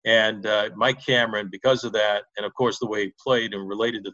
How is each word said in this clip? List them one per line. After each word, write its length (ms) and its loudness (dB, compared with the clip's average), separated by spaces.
And, 400 2
uh, 300 2
Mike 300 0
Cameron, 440 0
because 360 0
of 80 -4
that, 300 2
and 100 -6
of 100 -8
course 220 0
the 100 -4
way 180 -2
he 80 -8
played 280 0
and 140 -8
related 360 -4
to 100 -10